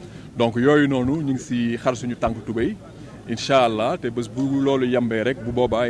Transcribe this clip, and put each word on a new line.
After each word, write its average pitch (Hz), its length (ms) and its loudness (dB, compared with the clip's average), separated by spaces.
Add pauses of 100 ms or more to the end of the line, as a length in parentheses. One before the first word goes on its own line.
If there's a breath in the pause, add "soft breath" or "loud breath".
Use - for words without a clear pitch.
(380 loud breath)
Donc 117 200 2
yooyu 143 300 6
noonu 139 360 0
ñu 139 100 0
ngi 127 60 -2
si 117 380 -2
xar 123 180 0
suñu 120 200 -6
tànk 113 300 -2
tubéy, 117 300 -2 (520 loud breath)
incha 127 380 2
allah, 117 340 0
te 127 100 -6
bés 117 200 -6
bu 135 320 -2
loolu 135 240 2
yembee 120 380 0
rek, 127 200 0
bu 120 80 -4
boobaa, 120 380 2